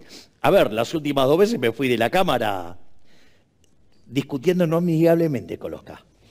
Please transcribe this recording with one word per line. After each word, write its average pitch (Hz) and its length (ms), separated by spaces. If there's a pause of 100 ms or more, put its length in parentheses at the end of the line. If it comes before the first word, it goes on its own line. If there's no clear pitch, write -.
(420)
a 139 100
ver, 175 200
las 110 220
últimas 143 320
dos 143 120
veces 214 220
me 120 120
fui 139 160
de 123 100
la 113 140
Cámara 110 680 (1300)
discutiendo 143 640
no 160 100
amigablemente 165 800
con - 140
los 78 100
K. - 240 (260)